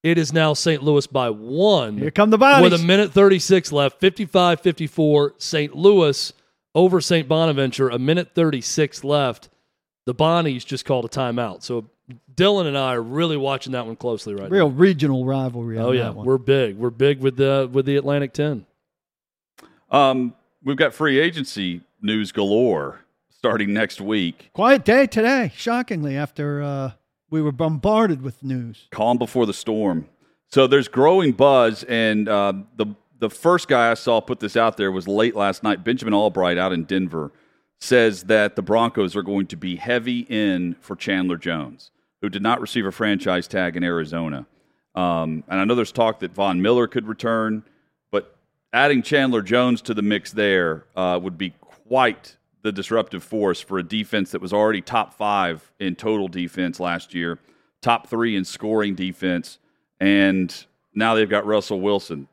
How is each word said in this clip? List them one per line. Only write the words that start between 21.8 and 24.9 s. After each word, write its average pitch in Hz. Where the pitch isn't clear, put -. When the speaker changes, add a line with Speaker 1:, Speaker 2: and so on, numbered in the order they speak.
Speaker 3:
news 104
galore 101
starting 104
next 107
week. 98
Speaker 2:
Quiet 226
day 254